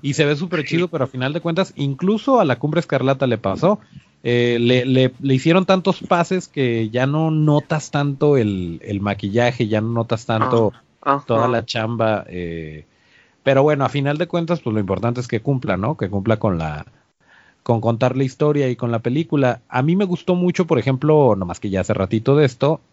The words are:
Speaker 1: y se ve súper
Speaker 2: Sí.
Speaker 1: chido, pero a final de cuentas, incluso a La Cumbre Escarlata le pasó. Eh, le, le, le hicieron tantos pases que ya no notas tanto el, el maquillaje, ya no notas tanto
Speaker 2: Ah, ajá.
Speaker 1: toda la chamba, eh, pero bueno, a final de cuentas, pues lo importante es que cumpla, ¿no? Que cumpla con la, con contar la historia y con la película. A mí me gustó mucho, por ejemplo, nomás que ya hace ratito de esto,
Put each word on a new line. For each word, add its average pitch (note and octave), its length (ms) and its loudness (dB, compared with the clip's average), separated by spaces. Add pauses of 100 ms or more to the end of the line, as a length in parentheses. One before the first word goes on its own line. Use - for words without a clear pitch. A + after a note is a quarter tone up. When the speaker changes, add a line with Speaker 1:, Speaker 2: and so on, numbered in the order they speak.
Speaker 1:
y C#3 120 -2
se D#3 120 2
ve D3 100 0
súper E3 260 -4
Speaker 2:
Sí. C3+ 60 -6
Speaker 1:
chido, E3+ 200 0
pero D3 160 -2
a A#2+ 40 -6
final B2+ 240 -4
de E3+ 80 -4
cuentas, F3 360 -2
incluso G3 640 0
a F#3+ 40 4
La C3 140 2
Cumbre D3+ 220 -2
Escarlata C3+ 460 0
le A#2+ 120 0
pasó. A2+ 420 0 (440)
Eh, A#2+ 360 2
le, B2 240 4
le, C3 360 2
le C3+ 140 0
hicieron E3 300 4
tantos F#3+ 360 0
pases F3+ 480 -2
que A#2 420 0
ya B2 160 0
no D#3 240 0
notas D3+ 640 0
tanto C#3+ 440 2
el, F#2 480 -2
el G2+ 160 -4
maquillaje, G#2 680 0
ya G#2+ 120 0
no A2 120 -4
notas A#2 340 -4
tanto A2+ 460 0 (280)
Speaker 2:
Ah, C#3 140 0
ajá. C#3 120 -6
Speaker 1:
toda A#2 220 2
la A#2 160 0
chamba, A2 640 -2
eh, E2 560 -10 (600)
pero C3+ 180 4
bueno, D3 220 2
a B2 40 0
final C#3+ 300 -2
de F3 80 -2
cuentas, E3+ 340 -2
pues A2 140 -4
lo G#2+ 60 0
importante G2 400 -2
es B2 80 -8
que A2 120 -2
cumpla, B2 360 -2
¿no? A2+ 200 -4
Que - 140 -4
cumpla G2+ 280 0
con G2 200 -2
la, D2+ 260 -6 (800)
con A#2 180 0
contar A#2 360 0
la C#3 80 0
historia D3 440 0
y B2 80 -2
con A#2+ 140 -4
la A#2 80 -2
película. C3+ 680 -2
A B2+ 140 0
mí D#3+ 120 2
me G3+ 100 2
gustó F3+ 300 -2
mucho, F3+ 320 0
por D3 140 2
ejemplo, C3+ 560 4
nomás F2+ 240 -6
que G2+ 100 -6
ya F#2+ 120 0
hace F#2+ 120 -2
ratito A2 420 2
de D3+ 80 6
esto, C#3 360 0 (120)